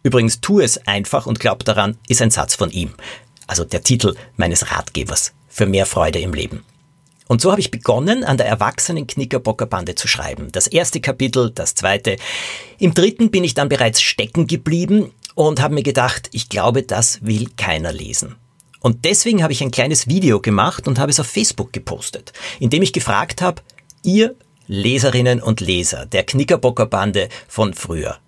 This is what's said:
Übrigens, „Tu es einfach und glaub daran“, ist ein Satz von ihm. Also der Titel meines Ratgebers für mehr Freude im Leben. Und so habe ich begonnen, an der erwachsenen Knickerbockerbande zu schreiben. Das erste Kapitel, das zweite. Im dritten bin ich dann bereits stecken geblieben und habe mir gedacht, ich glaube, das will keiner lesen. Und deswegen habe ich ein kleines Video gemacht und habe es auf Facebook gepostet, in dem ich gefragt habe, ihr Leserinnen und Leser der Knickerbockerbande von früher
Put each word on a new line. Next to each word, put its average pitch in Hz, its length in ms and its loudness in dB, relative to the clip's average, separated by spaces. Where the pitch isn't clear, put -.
Übrigens, 120 400 2
„Tu 202 180 4
es - 280 0
einfach 101 400 -2
und 117 120 -2
glaub 101 260 -2
daran“, 107 320 0
ist - 140 2
ein 110 100 4
Satz - 240 0
von 92 160 -2
ihm. 82 240 -8
Also - 180 -2
der - 200 -4
Titel 117 320 2
meines 87 340 0
Ratgebers - 640 -4
für 104 180 0
mehr 98 180 2
Freude 82 340 0
im 90 140 -4
Leben. - 300 -8
Und 117 140 2
so 190 100 4
habe 202 100 2
ich - 80 -4
begonnen, 151 540 0
an 135 140 0
der 117 100 0
erwachsenen 120 580 -2
Knickerbockerbande 110 880 -4
zu - 140 -6
schreiben. 71 440 -6
Das - 140 0
erste 160 340 0
Kapitel, 127 520 0
das - 240 -4
zweite. 98 420 0
Im 175 160 4
dritten 214 340 4
bin 180 140 2
ich 160 100 -2
dann 139 160 0
bereits 120 320 2
stecken - 460 0
geblieben 170 640 0
und 151 260 2
habe 147 140 0
mir 143 80 0
gedacht, 131 480 0
ich - 180 -8
glaube, 107 320 2
das 113 420 -2
will 107 320 -2
keiner 82 380 -4
lesen. - 420 -8
Und 120 260 2
deswegen 208 380 2
habe 151 100 2
ich 127 80 -2
ein 131 100 -2
kleines 135 360 0
Video 139 320 4
gemacht 107 480 0
und 127 120 0
habe 143 120 2
es - 80 2
auf 127 80 -2
Facebook - 460 -2
gepostet, - 600 -10
in 120 100 2
dem 156 140 4
ich - 100 0
gefragt 117 480 -2
habe, 180 220 -2
ihr 220 320 4
Leserinnen 123 760 2
und 110 180 0
Leser 87 460 -2
der - 180 0
Knickerbockerbande 107 1040 0
von 104 260 -2
früher - 440 -6